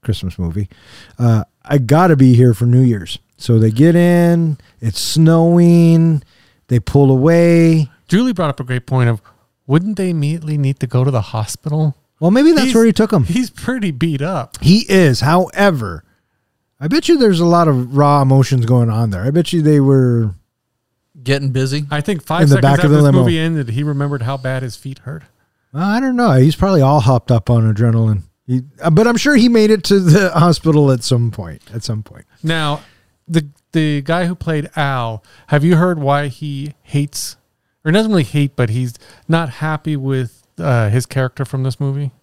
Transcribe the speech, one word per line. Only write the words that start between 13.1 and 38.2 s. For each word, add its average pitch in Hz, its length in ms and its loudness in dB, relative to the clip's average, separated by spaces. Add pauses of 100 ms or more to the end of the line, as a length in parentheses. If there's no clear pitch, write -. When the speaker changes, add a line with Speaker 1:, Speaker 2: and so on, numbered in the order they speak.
Speaker 1:
'em. 156 120 2
Speaker 2:
he's 214 260 -4
pretty 226 400 -6
beat 143 320 -4
up. 156 380 -8
Speaker 1:
He 180 280 4
is. 175 320 2
However, 156 840 -2 (760)
I 143 80 -6
bet 302 200 -2
you 330 80 4
there's 208 240 2
a 175 60 2
lot 170 220 4
of 127 280 -2
raw 143 260 2
emotions 131 440 2
going 120 240 2
on 110 200 -2
there. 92 120 -6
I 123 80 -2
bet 160 220 0
you 165 100 0
they 151 180 4
were 123 540 2 (840)
Speaker 3:
Getting 139 300 -4
busy. 131 400 -4
Speaker 2:
I 147 100 -4
think 175 240 -6
five 165 180 -2
Speaker 1:
in 151 60 4
the 139 80 6
Speaker 2:
seconds 120 60 2
Speaker 1:
back 139 160 2
of 165 60 0
Speaker 2:
after 151 40 4
Speaker 1:
the 143 80 4
Speaker 2:
this 147 80 4
Speaker 1:
limo. 139 200 4
Speaker 2:
movie 120 140 0
ended, 160 320 -4
he 123 120 -4
remembered 143 400 -6
how 127 140 -6
bad 131 260 -8
his 123 140 -12
feet 135 240 -16
hurt. 80 240 -16 (480)
Speaker 1:
Well, 151 120 -6
I 208 160 -2
don't 262 160 -2
know. 240 160 2
He's 131 240 4
probably 190 240 2
all 139 200 2
hopped 117 320 0
up 113 180 -2
on 117 120 2 (100)
adrenaline. 113 500 0 (240)
He, 127 160 -4 (180)
uh, 160 100 -2
but 226 180 2
I'm 240 80 0
sure 285 200 0
he 240 120 4
made 220 220 2
it 208 140 2
to 202 140 2
the 180 320 4
<laughs> 165 40 -12
hospital 156 580 2
at 123 100 -2
some 120 300 -2
point. 85 280 -12 (140)
At 110 80 -10
some 107 220 -8
point. - 200 -20 (180)
Speaker 2:
Now, 156 400 -4 (440)
the, 160 200 -2 (260)
the 151 300 -2
guy 170 240 -2
who 180 100 -4
played 156 400 -6
Al, 123 480 -6 (240)
have 147 160 0
you 175 120 4
heard 175 220 0
why 143 300 -2
he 143 540 -12
hates, - 540 -8 (480)
or 156 60 -2
doesn't 220 220 0
really 175 100 2